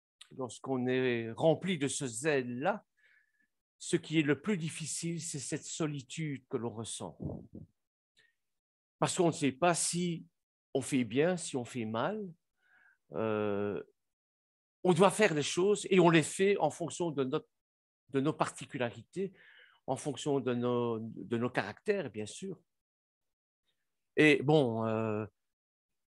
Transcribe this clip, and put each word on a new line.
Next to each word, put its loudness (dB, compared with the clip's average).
lorsqu'on -4
est 0
rempli 2
de 0
ce -4
zèle-là, -2
ce -4
qui -2
est 4
le 2
plus -2
difficile, -6
c'est -8
cette -8
solitude -6
que -4
l'on -4
ressent. -10
Parce 0
qu'on 4
ne 4
sait 0
pas 2
si -4
on 0
fait 0
bien, 2
si -8
on -4
fait -6
mal. -2
Euh, -2
on 6
doit 6
faire 4
les 0
choses 0
et 6
on 10
les 8
fait 2
en 2
fonction -4
de 0
notre, -4
de 0
nos 2
particularités, -4
en -4
fonction -2
de 0
nos, 0
de -6
nos 0
caractères, -4
bien -8
sûr. -12
Et 8
bon, 4
euh, -2